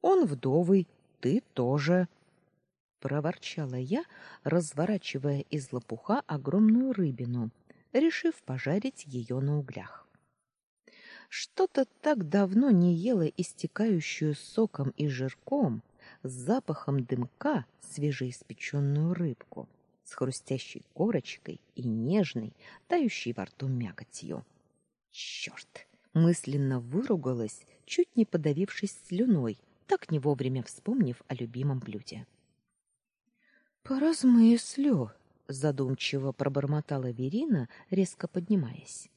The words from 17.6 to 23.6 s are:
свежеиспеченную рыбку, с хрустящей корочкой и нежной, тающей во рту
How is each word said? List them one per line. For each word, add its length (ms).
свежеиспеченную 1300
рыбку, 540
с 100
хрустящей 800
корочкой 680
и 80
нежной, 720
тающей 440
во 140
рту 220